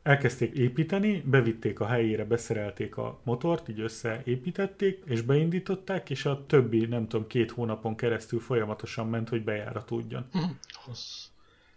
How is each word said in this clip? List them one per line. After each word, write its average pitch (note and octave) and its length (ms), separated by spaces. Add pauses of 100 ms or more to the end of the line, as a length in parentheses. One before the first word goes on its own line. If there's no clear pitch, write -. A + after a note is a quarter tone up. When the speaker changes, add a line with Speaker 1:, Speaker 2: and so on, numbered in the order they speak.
Speaker 1:
Elkezdték C#3 520
építeni, D#3+ 720
bevitték A2+ 540
a A2 60
helyére, A2 380
beszerelték G#2+ 720
a A#2 280
motort, E3 440
így A2 120
összeépítették, B2+ 1200
és A#2 180
beindították, F3 880
és C3+ 140
a C#3 220
többi, A#2 400
nem A#2 220
tudom, G#2+ 180
két A2+ 240
hónapon A2 460
keresztül A2+ 440
folyamatosan A2 680
ment, A2+ 200
hogy A2+ 160
bejáratódjon. A2+ 880
Speaker 2:
Hm, F#3+ 60 (460)
hossz. - 400 (520)